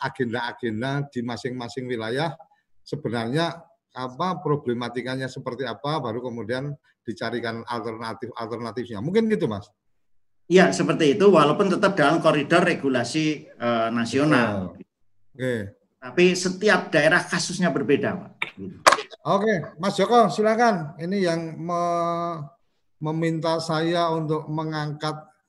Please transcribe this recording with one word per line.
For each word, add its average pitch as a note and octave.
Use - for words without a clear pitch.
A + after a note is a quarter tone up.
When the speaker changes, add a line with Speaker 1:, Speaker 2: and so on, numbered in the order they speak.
Speaker 1:
agenda-agenda A#2+
di B2
masing-masing B2
wilayah B2
sebenarnya B2+
apa C3
problematikanya B2+
seperti B2+
apa, C#3+
baru A#2
kemudian B2
dicarikan A2+
alternatif-alternatifnya. A2+
Mungkin G#3+
gitu, E3+
Mas? G2
Speaker 2:
Iya, F3+
seperti D3
itu, G3
walaupun D3+
tetap F#3
dalam D3+
koridor D#3
regulasi, D3
eh, A#2
nasional. A#2
Speaker 1:
Betul. -
Oke. B2+
Speaker 2:
Tapi B2+
setiap F3+
daerah D#3+
kasusnya -
berbeda, C3
Pak. -
Gitu. F#2+
Speaker 1:
Oke, G3
Mas G3
Joko, G#3
silakan. G#3+
Ini F3
yang E3+
me-, E3+
meminta E3
saya E3
untuk D#3
mengangkat D#3